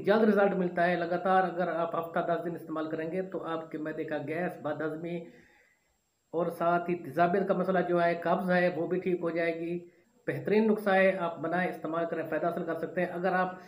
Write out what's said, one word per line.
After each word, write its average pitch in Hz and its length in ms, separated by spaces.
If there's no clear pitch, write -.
जल्द 226 220
रिजल्ट 196 300
मिलता 175 280
है। 175 140
लगातार 180 460
अगर 170 280
आप 165 240
हफ्ता 165 300
दस 170 180
दिन 170 120
इस्तेमाल 156 320
करेंगे 165 360
तो 175 160
आपके 160 400
मैदे 156 260
का 151 140
गैस, 156 440
बदहजमी 156 580
और 170 180
साथ 170 380
ही 170 80
तेजाबियत 175 500
का 196 80
मसला 180 280
जो 175 160
है, 170 180
कब्ज़ 180 340
है, 180 200
वो 165 160
भी 180 120
ठीक 180 220
हो 165 100
जाएगी। 170 500
बेहतरीन 190 400
नुस्खा 208 260
है, 190 240
आप 170 220
बनाएं, 165 300
इस्तेमाल 165 360
करें, 165 240
फ़ायदा 160 180
हासिल 170 160
कर 165 120
सकते 165 260
हैं। 175 80
अगर 180 260
आप 185 320